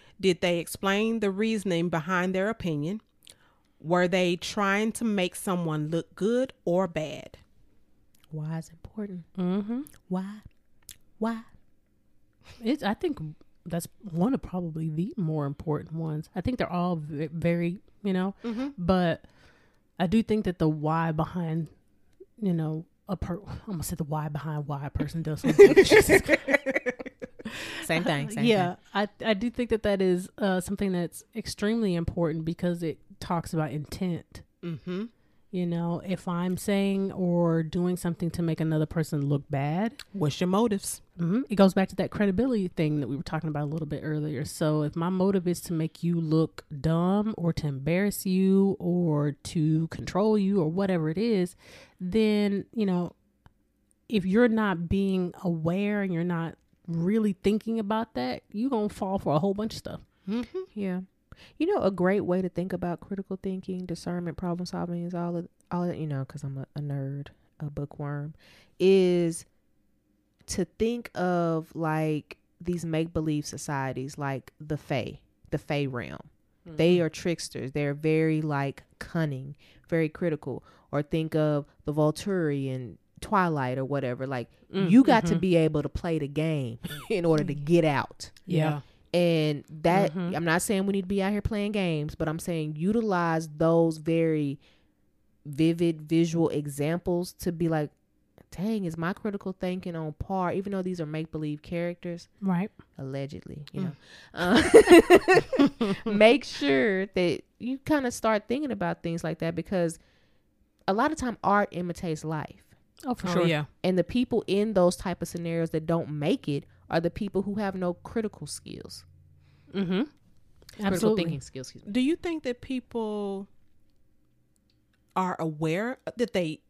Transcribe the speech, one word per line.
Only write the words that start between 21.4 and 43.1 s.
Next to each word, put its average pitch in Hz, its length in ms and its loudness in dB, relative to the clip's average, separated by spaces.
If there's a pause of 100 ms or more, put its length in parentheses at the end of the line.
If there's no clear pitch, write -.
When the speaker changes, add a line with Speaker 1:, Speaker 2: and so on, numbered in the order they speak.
Speaker 3:
you 196 120 0
know, 156 320 -2 (240)
a 190 80 -4
per-, 180 300 -6
I - 100 -10 (120)
almost 170 220 -6
said 180 80 -6
the 165 60 -2
why 151 240 -4
behind 147 380 -6
why 139 200 -6
a - 40 -8
person 156 320 -4
does 151 200 -4
something. 392 320 10
<laughs> 392 100 10
Jesus 392 380 8
Christ. - 180 2 (1400)
Speaker 2:
Same 165 180 0
thing, 151 280 0
same - 140 -2
Speaker 3:
Yeah, 190 320 4 (180)
Speaker 2:
thing. 202 140 0 (140)
Speaker 3:
I, 226 80 -2
I 214 40 4
do 226 160 -2
think 240 200 -4
that 220 140 0
that 202 180 2
is, 185 260 2 (100)
uh, 185 220 2
something 196 320 -2
that's 175 300 -4 (140)
extremely 214 580 -2
important 170 500 -2
because 170 380 -2
it 156 160 -4 (220)
talks - 340 -4
about 156 180 0
intent. 160 720 -6 (200)
Speaker 1:
Mm-hmm. 175 420 -6 (460)
Speaker 3:
You 180 160 -2
know, 170 380 -2
if 185 220 -6
I'm 180 300 -2
saying 196 560 0
or 170 500 2
doing 175 340 0
something 170 360 -2
to 170 100 -4
make 165 180 0
another 160 260 2
person 151 420 -2
look 143 200 0
bad. 151 440 -2 (200)
Speaker 1:
What's 151 280 -2
your 180 80 2
motives? 202 520 0 (160)
Speaker 3:
Mm-hmm. 180 320 0
It 220 60 -4
goes 190 200 8
back 190 160 2
to 185 60 -10
that 175 140 -2
credibility 208 560 2
thing 156 320 0
that 139 80 -2
we 131 100 -4